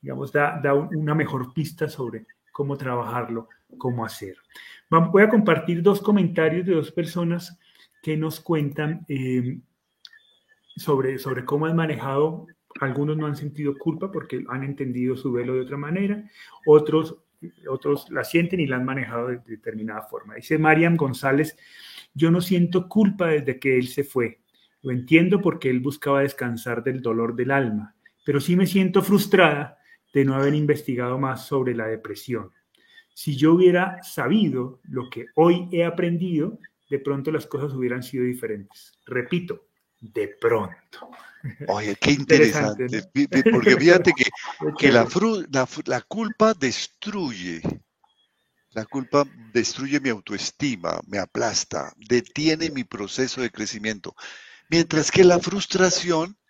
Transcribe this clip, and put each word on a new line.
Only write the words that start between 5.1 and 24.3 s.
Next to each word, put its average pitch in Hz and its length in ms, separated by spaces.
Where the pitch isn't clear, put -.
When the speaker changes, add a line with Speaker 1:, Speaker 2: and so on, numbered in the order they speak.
Speaker 1:
a 214 60
compartir 175 540
dos 202 180
comentarios 175 680
de 185 80
dos 156 180
personas 175 680
que 156 140
nos 156 240
cuentan, 151 680
eh, 131 520
sobre, 135 420
sobre 131 260
cómo 147 220
han 165 100
manejado. 147 720
Algunos 143 360
no 156 100
han 143 100
sentido 147 420
culpa 170 320
porque 151 380
han 131 160
entendido 127 520
su 127 160
velo 120 220
de 131 80
otra 131 140
manera, 196 540
otros, 156 540
otros 143 420
la 127 140
sienten 170 360
y 147 60
la 131 100
han 127 80
manejado 123 440
de 123 100
determinada 110 640
forma. 107 340
Dice 151 220
Mariam 160 380
González, 139 600
"Yo 165 160
no 180 100
siento 180 480
culpa 190 400
desde 135 300
que 131 180
él 127 120
se 139 160
fue. 120 360